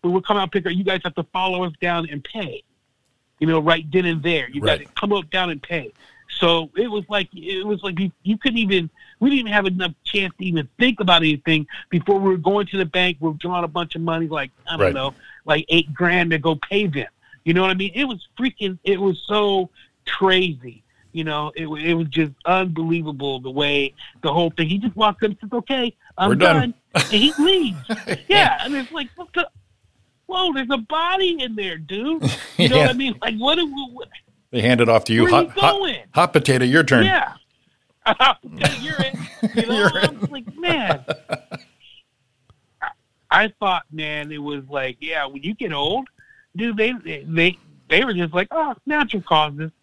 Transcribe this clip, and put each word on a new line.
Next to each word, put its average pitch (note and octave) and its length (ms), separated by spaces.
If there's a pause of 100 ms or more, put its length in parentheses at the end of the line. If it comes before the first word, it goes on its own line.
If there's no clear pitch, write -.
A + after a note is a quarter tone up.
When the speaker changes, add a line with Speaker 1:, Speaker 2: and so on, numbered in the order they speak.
Speaker 1:
but F3 100
we'll F#3 100
come G3+ 160
out F#3+ 140
pick F#3+ 120
her. F#3+ 60
You F3+ 160
guys F#3+ 180
have F3 120
to E3+ 80 (100)
follow F#3 320
us E3 160
down E3+ 280
and C#3+ 140
pay, - 400 (760)
you D#3 60
know, D#3+ 120
right D#3 320
then F#3 140
and E3 180
there. D3+ 260
You C#3 120
Speaker 2:
Right. D#3 180
Speaker 1:
gotta - 160
come G3+ 160
up, F#3 180
down F#3 200
and D3+ 120
pay." D#3 300 (380)
So E3 480
it A#3 120
was G#3 200
like, G3+ 260
it F#3+ 320
was G#3 160
like F#3 160
you, F#3+ 140 (100)
you G#3+ 140
couldn't A#3 220
even, F#3 300 (300)
we C4 100
didn't C#4 120
even G#3+ 100
have G#3 140
enough F#3 260 (140)
chance F#3+ 340
to F#3+ 60
even D#3+ 240 (100)
think A#3+ 220
about F3+ 200
anything D#3 460 (220)
before F#3+ 280
we G3 120
were F#3 80
going G3 300
to G3 100
the F#3 80
bank. F3+ 340
We D#3+ 120
were D3+ 80
drawing F3 260
a - 20
bunch E3 280
of E3 60
money, E3 280
like, C#3+ 220 (160)
I E3 100
don't - 20
Speaker 2:
Right. F#2 140
Speaker 1:
know, C#3 220 (280)
like, D#3 240
eight D#3+ 260
grand F3 380
to D#3+ 80
go D#3 160
pay G3+ 320
them. C#3 220 (340)
You E3 100
know F3+ 80
what F#3+ 100
I - 20
mean? F#3+ 200
It C4+ 120
was A3+ 200 (140)
freaking, G#3 460
it F#3+ 160
was F#3+ 260
so G3+ 420 (380)
crazy. F3 760 (320)
You D#3+ 120
know, D3+ 320
it, D#3+ 80
wa-, D3+ 100
it D#3+ 200
was E3 120
just D3+ 240 (140)
unbelievable E3 960
the C3 100
way C#3+ 420 (280)
the D3+ 100
whole E3+ 200
thing, D#3+ 180
he G3 80
just G3+ 180
walked G#3 280
up G#3+ 80
and - 100
says, G#3 100
"Okay, A#3+ 420 (240)
I'm F#3+ 120
Speaker 2:
We're - 60
done. D#3+ 380 (200)
Speaker 1:
done." E3 180
And G#3+ 100
he D4+ 160
leaves. D4 400 (280)
Speaker 2:
<laughs> - 240
Speaker 1:
Yeah. F#4+ 340
And C4+ 100
it's C4 200
like, C#4+ 240
what F4+ 160
the, F4 160 (760)
whoa, F#4 260
there's C4 180
a C#4 60
body E4+ 680
in A3+ 140
there, F#3 200
dude. G#3+ 460 (220)
Speaker 2:
<laughs> - 120
Speaker 1:
You F3 120
know B3+ 80
Speaker 2:
Yeah. D3+ 60
Speaker 1:
what C#3 80
I B3 60
mean? C4 240
Like, A3+ 140
what C4 200
do F4 100
we, C#4 260
what B3 160 (440)
Speaker 2:
They A#2+ 100
hand A#2+ 180
it A#2+ 80
off A2+ 180
to A2+ 80
you. A2+ 100
Speaker 1:
Where F4+ 80
Speaker 2:
Hot, - 160
Speaker 1:
you - 20 (120)
Speaker 2:
hot, E4+ 120
Speaker 1:
going? E4+ 260 (140)
Speaker 2:
hot F3 180
potato, C3 320
your C3+ 200
turn. B2 200
Speaker 1:
Yeah. - 300 (340)
<laughs> - 380
Hot B3+ 360
potato, - 400
you're D4 200
in. C4 260 (260)
You A3+ 140
know, A#3 80
Speaker 2:
<laughs> - 20
You're G3+ 220
Speaker 1:
I'm - 240
Speaker 2:
in. E3 80
Speaker 1:
like, C4 260
man. B3 460 (1800)
I, - 60 (420)
I G3+ 300
thought, F3+ 320
man, D3+ 400
it D3+ 100
was C#3+ 280
like, C3 320
yeah, D#3 240
when C#3 180
you G3+ 120
get F#3+ 180
old, E3+ 340 (480)
dude, A3 220
they, A3+ 160
they, E3 340
they, E3 300 (320)
they G3 160
were A#3 80
just E3+ 200
like, F#3 180
"Oh, D4+ 240 (100)
natural C#4 380
causes." D3+ 480 (120)